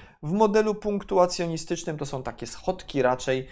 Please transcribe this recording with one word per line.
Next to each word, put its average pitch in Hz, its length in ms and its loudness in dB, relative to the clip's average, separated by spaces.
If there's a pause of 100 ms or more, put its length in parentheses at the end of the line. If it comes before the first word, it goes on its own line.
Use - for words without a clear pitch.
(240)
W 151 80 -6
modelu 214 440 4
punktuacjonistycznym 180 1200 0
to 147 80 -6
są 135 180 -6
takie 120 240 -10
schodki - 540 -4
raczej 127 500 0